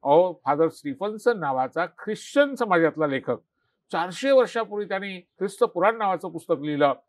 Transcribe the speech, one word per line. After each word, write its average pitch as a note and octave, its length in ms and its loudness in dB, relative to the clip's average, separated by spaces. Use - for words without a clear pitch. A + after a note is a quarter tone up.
अहो, D#3+ 420 4
फादर D3 240 2
स्टीफन्सन G3+ 680 -4
नावाचा C3+ 480 -2
ख्रिश्चन C#4 680 -2
समाजातला E3 520 2
लेखक, C3 300 -4
चारशे F3+ 380 -4
वर्षापूर्वी G#3+ 580 2
त्यांनी F#3+ 320 -6
ख्रिस्त - 440 -4
पुराण G#3 320 0
नावाचं F#3+ 320 -2
पुस्तक D#3+ 340 -4
लिहिलं. D3 300 2